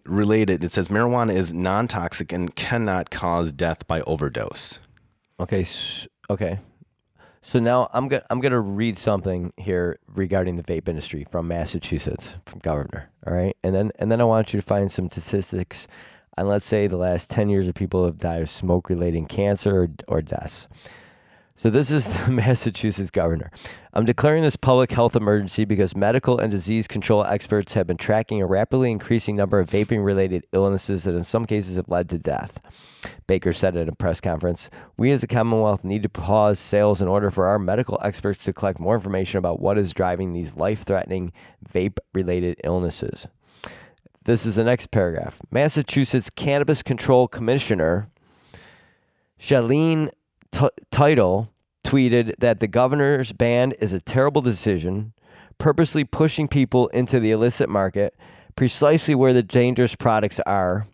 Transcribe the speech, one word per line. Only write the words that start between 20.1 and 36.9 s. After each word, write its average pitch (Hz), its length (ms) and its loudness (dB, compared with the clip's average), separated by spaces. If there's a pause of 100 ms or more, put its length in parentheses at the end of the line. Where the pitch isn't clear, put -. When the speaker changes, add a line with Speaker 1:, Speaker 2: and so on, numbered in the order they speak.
Speaker 2:
deaths. - 460 -10 (920)
So - 120 0
this 127 200 2
is 143 160 2 (120)
<laughs> - 80 -4
the 127 60 2
Massachusetts 110 800 0
governor. 85 380 0 (440)
"I'm 107 120 2
declaring 151 360 4
this 151 160 2
public 127 340 4
health 117 240 2
emergency 104 500 2
because 98 300 0
medical 117 440 2
and 107 120 0
disease 101 360 -2
control 104 360 2
experts 101 520 -2
have 92 120 2
been 87 80 -2
tracking 107 460 -2
a 92 40 2
rapidly 117 460 2
increasing 110 460 -2
number 101 220 2
of 90 100 0
vaping-related 98 840 0
illnesses 98 540 0
that 92 100 0
in 87 80 -2
some 113 220 -2
cases 95 320 -4
have 92 100 -4
led 87 220 0
to 85 100 -4
death," - 400 -6 (680)
Baker 92 280 2
said 90 240 0
at 82 100 -2
a 80 80 -6
press 85 240 -2
conference. 85 500 -2 (280)
"We 127 160 2
as 131 100 0
a 110 40 -4
Commonwealth 110 580 2
need 101 180 -2
to 101 60 -2
pause 104 500 2
sales 104 420 2